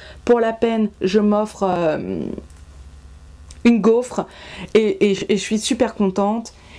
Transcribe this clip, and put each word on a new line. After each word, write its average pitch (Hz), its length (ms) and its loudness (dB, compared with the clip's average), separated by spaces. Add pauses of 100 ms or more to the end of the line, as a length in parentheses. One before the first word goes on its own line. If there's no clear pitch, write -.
(260)
Pour 240 140 4
la 226 140 0
peine, 226 360 0 (120)
je 190 180 2
m'offre, 208 440 0
euh, 156 580 -2 (1400)
une 233 160 6
gaufre 226 440 2 (500)
et, 208 360 2
et, - 220 -2
et 202 40 2
je 190 40 -2
suis 220 160 -4
super 220 380 -2
contente. 208 580 -2 (260)